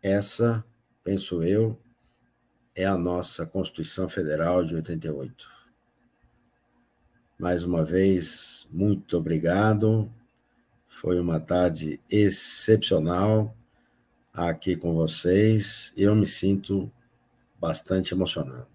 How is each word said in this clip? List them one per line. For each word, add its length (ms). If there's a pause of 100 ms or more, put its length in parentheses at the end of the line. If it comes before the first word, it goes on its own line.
Essa, 640 (380)
penso 380
eu, 380 (960)
é 100
a 120
nossa 480
Constituição 600
Federal 560
de 120
oitenta 320
e 20
oito. 400 (1900)
Mais 240
uma 200
vez, 880
muito 460
obrigado. 960 (760)
Foi 320
uma 200
tarde 680
excepcional 1500 (760)
aqui 440
com 180
vocês. 1040
Eu 180
me 120
sinto 640 (680)
bastante 540
emocionado. 600